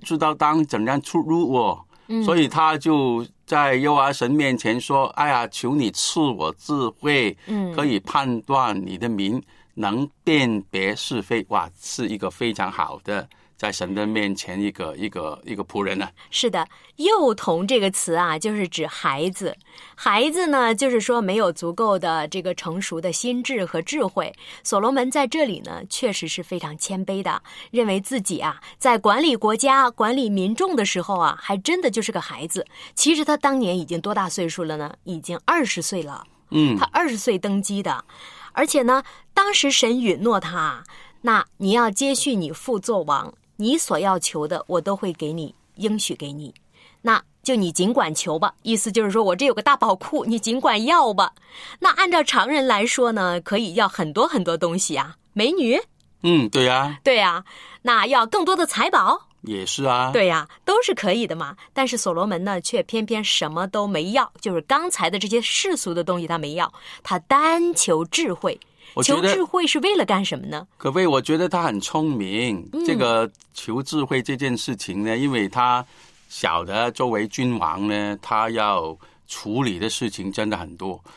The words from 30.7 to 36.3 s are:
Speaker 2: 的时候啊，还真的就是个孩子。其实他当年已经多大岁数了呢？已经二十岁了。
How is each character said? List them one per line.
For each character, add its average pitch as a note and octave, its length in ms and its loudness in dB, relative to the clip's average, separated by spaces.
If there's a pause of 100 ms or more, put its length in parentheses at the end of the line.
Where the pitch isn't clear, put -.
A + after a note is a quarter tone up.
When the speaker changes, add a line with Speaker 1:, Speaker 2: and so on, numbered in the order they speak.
Speaker 2:
的 G#3+ 100 2
时 F#3+ 160 -2
候 F#3+ 160 -2
啊， D#3+ 220 2
还 - 180 -4
真 E4+ 240 -2
的 D#4 80 2
就 G#3+ 120 -4
是 G#3 100 -4
个 F#3 80 -4
孩 D3+ 280 -12
子。 F3 180 -6 (300)
其 D#4+ 200 4
实 D4+ 80 0
他 D4 140 2
当 C#4 200 2
年 F#3 200 2
已 E3+ 80 -4
经 E3 160 -4
多 G3+ 120 -4
大 G3 160 -2
岁 F3 180 -4
数 E3 160 -6
了 D#3 140 -6
呢？ D3 160 -8 (100)
已 E3+ 160 -8
经 E3+ 260 -8
二 D#4+ 180 -2
十 F#3+ 180 -6
岁 E3+ 220 -6
了。 C#3+ 200 -16 (260)